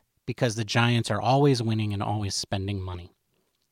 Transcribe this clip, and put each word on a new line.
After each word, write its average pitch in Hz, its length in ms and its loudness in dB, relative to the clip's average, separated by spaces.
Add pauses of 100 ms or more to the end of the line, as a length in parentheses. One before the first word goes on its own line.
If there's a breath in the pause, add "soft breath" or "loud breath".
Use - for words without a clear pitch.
(260)
because 117 300 -2
the 113 80 -2
Giants 117 480 2
are 101 100 -2
always 131 400 4
winning 110 300 0
and 101 100 -4
always 104 340 -2
spending 98 460 -4
money. 90 320 -10 (580)